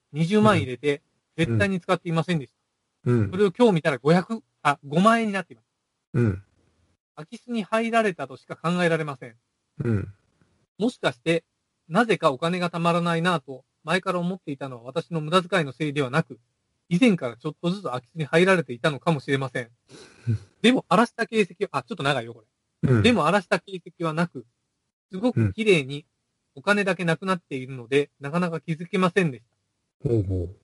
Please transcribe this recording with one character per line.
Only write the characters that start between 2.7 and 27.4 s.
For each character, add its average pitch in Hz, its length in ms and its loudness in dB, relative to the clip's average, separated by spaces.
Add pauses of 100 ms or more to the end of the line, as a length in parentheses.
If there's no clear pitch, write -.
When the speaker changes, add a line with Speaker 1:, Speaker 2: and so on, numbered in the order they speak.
Speaker 2:
う - 20 4
ん。 107 180 0
Speaker 1:
そ 180 60 -6
れ 208 80 4
を 190 60 2
今 247 160 4
日 208 60 4
見 160 80 0
た 165 100 0
ら 131 60 0
五 147 160 2
百、 202 280 0 (200)
あ、 147 240 0
五 143 160 0
万 226 200 4
円 220 60 -4
に 202 60 -6
な 190 80 -4
っ 175 40 -10
て - 80 -20
い 120 40 -20
ま - 60 -20
す。 - 20 -20 (480)
Speaker 2:
う 123 80 2
ん。 101 220 0 (720)
Speaker 1:
空 160 100 -18
き - 120 -18
巣 - 140 -16
に 226 120 -4
入 226 280 -2
ら 226 120 2
れ 202 100 -2
た 139 140 -10
と 131 100 -16
し - 80 -20
か 165 100 -14
考 180 280 -2
え 170 60 4
ら 165 80 2
れ 156 60 -4
ま 143 140 -10
せ 135 100 -16
ん。 113 80 -20 (480)
Speaker 2:
う 120 80 0
ん。 98 220 -2 (640)
Speaker 1:
も 220 120 0
し - 100 -8
か 160 120 0
し - 80 -8
て、 165 240 -2 (440)
な 196 180 2
ぜ 208 120 2
か 160 140 2
お 127 60 -2
金 175 220 -2
が 175 100 -2
た 170 100 -8
ま 170 140 2
ら 175 80 2
な 170 160 0
い 165 40 -2
な 175 160 2
ぁ - 20 -10
と 131 260 -16 (180)
前 175 180 0
か 190 120 -4
ら 180 60 -2
思 175 160 -2
っ 185 40 -10
て - 120 -10
い 135 60 -10
た 139 120 -10
の 127 80 -14
は 113 60 -20
私 139 280 -8
の 165 100 -2
無 151 100 -8
駄 180 120 4
遣 180 180 -2
い - 20 0
の 139 80 -6
せ 156 160 -4
い 147 60 -4
で 147 80 -2
は 127 80 -2
な 151 140 2
く、 - 160 -18 (500)
以 170 100 2
前 233 160 6
か 131 140 -4
ら 113 80 -10
ち - 100 -12
ょ 151 40 -6
っ 147 100 -12
と 175 100 -2
ず 202 100 -8
つ - 40 -10
空 127 160 -6
き - 80 -20
巣 - 60 -20
に 160 100 -6
入 170 200 4
ら 190 100 4
れ 170 80 2
て 127 100 -12
い 120 60 -12
た 156 120 0
の 131 80 -6
か - 120 -2
も 151 80 0
し - 120 -8
れ 139 60 2
ま 135 120 -6
せ 131 120 -8
ん。 117 80 -12 (520)
Speaker 2:
<laughs> - 400 -6
Speaker 1:
で 226 100 6
も - 180 0
荒 190 140 6
ら - 20 2
し - 100 -4
た 226 100 -4
形 220 160 0
跡 190 220 -6
は、 - 60 -4 (100)
あ、 123 40 -6
ち - 100 -12
ょ - 20 -8
っ - 0 -
と 160 80 -6
長 139 180 0
い 113 40 -10
よ、 117 80 -14
こ 110 100 -20 (400)
れ。 139 80 2
Speaker 2:
う 120 80 4
ん。 101 40 4
Speaker 1:
で 240 100 4
も 170 120 2
荒 175 140 4
ら - 20 -2
し - 60 -10
た 190 120 0
形 190 220 -14 (160)
跡 170 80 -4
は 156 80 -4
な 170 140 0
く、 127 180 -16 (640)
す 185 60 -10
ご 233 160 0
く 107 200 2
綺 220 120 -4
麗 175 180 4
に 143 220 -10 (500)
お 135 60 -18
金 202 220 2
だ 185 120 -2
け 180 100 -6
な 160 120 2
く - 80 -12
な 190 100 0
っ 175 40 -4
て - 160 -10